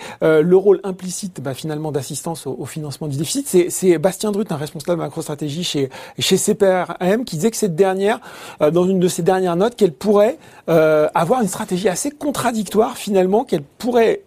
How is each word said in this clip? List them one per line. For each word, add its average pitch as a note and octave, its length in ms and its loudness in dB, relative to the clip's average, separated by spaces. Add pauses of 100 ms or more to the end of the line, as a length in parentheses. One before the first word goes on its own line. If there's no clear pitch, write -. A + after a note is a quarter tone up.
(240)
Euh, D#3 180 6
le F3+ 160 6
rôle F#3+ 260 4
implicite, F#3 580 -8
bah, C3+ 120 -6
finalement, D3+ 380 -6
d'assistance D3 560 -8
au, B2+ 100 -6
au D#3+ 80 -10
financement D3+ 420 -10
du C#3 100 -6
déficit. G#3 300 -4
C'est, F3 220 4
c'est F3 300 2
Bastien F#3+ 320 -2
Drut, G#3 200 -4
un F3 40 -2
responsable D3+ 440 -4
macro-stratégie D3+ 640 -6
chez, C#3 280 -2 (260)
chez F#3 200 2
C G#3 180 0
P G3 100 2
R F3+ 340 0
M, G3+ 240 0
qui - 120 -8
disait F3 160 0
que A3 60 -10
cette F#3 180 -2
dernière, G3 440 2 (440)
euh, D3+ 80 4
dans F3 140 4
une F#3+ 140 2
de F3+ 80 4
ses F3+ 140 -4
dernières F#3 360 2
notes, A3 180 0
qu'elle F3 180 2
pourrait, G#3 460 2 (300)
euh, D#3 440 6
avoir E3+ 280 2
une G#3 60 2
stratégie F#3+ 400 -4
assez F#3 220 -2
contradictoire, A#3+ 880 -2
finalement, G3 460 0
qu'elle F3 200 -4
pourrait A3+ 640 0